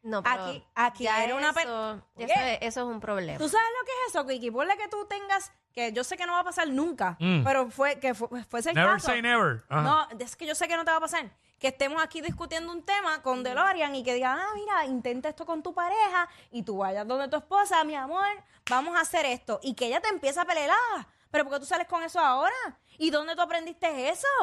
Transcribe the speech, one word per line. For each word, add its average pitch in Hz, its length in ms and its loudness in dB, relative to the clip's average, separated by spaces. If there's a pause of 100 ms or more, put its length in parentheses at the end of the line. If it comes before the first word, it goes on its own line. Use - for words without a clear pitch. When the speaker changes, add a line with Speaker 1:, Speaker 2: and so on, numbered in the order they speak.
Speaker 1:
No, 220 200 -4
pero 208 220 0
Speaker 2:
Aquí, 180 200 -8 (100)
aquí 240 300 0
Speaker 1:
ya 220 200 2
Speaker 2:
era 240 100 0
una 294 180 2
per- 330 140 2
Speaker 1:
eso, 220 360 -6 (120)
Speaker 2:
Oye, - 120 -10
Speaker 1:
eso 339 140 4
es, 254 220 0
eso 233 180 -4
es 247 140 -2
un 214 60 -8
problema. 190 380 -4
Speaker 2:
¿tú 302 100 0
sabes 453 180 4 (140)
lo - 40 -4
que 508 60 -8 (160)
es - 80 -8
eso, 285 120 0
Kiki? 247 240 -4
Ponle 311 260 0
que 415 120 -6
tú 415 200 -6
tengas, 392 440 -4 (200)
que 233 200 -4
yo 247 120 -2
sé 359 120 -6
que 349 80 -6
no 349 100 -4
va 359 60 2
a 359 40 0
pasar 339 240 -2
nunca, 262 500 -2
Speaker 3:
Mm. 170 240 4
Speaker 2:
pero 262 280 2
fue, 277 280 0
que 254 160 0
fu-, 226 140 -6 (200)
fuese 240 220 -4
el 254 60 0
Speaker 3:
Never 175 180 6
Speaker 2:
caso. 392 140 -2
Speaker 3:
say 240 140 2
never. 208 460 4
Ajá. 151 140 0
Speaker 2:
No, 294 260 4 (100)
es 240 180 -12
que 339 100 -10
yo 302 80 -2
sé 330 140 -2
que 330 80 0
no 330 80 -2
te 330 80 2
va 320 60 4
a - 20 2
pasar. 311 300 -4 (280)
Que 262 100 0
estemos 277 320 0
aquí 320 200 -2
discutiendo 330 500 -6
un 339 140 -10
tema 381 380 0
con 254 180 0
Speaker 3:
Mm. - 20 -6
Speaker 2:
DeLorean 294 540 2
y 254 80 -6
que 247 100 0
diga, 254 240 2
"Ah, 392 160 -2
mira, 415 320 0
intenta 254 440 -4
esto 320 140 -12
con 320 200 -4
tu 349 100 -6
pareja", 359 540 2 (240)
y 233 100 -6
tú 196 160 -4
vayas 196 300 -2
donde 269 200 0
tu 294 80 0
esposa, 370 480 4
"Mi 302 120 -4
amor, 330 320 -2 (420)
vamos 294 260 2
a 330 40 6
hacer 320 260 2
esto", 247 360 -4
y 262 120 -4
que 240 120 -2
ella 269 140 0
te 427 80 -2
empiece 294 300 -2
a 349 60 2
pelear, 320 260 0 (240)
"Ah, 269 120 -8 (260)
pero 302 120 4
¿por 277 100 -4
qué 285 60 -2
tú 285 60 -14
sales 349 220 0
con 339 160 -2
eso 339 160 -2
ahora? 294 340 4 (440)
¿Y 311 120 2
dónde 302 240 0
tú 349 80 0
aprendiste 330 680 -2
eso?". 370 160 -2 (160)